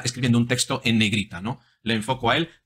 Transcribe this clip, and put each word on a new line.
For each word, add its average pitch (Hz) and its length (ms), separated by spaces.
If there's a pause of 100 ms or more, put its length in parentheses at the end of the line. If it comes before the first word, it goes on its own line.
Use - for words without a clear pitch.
escribiendo 120 340
un 120 80
texto 123 380
en 117 140
negrita, 101 420
¿no? 110 180 (240)
Le 113 120
enfoco 113 360
a 127 60
él, 165 140 (160)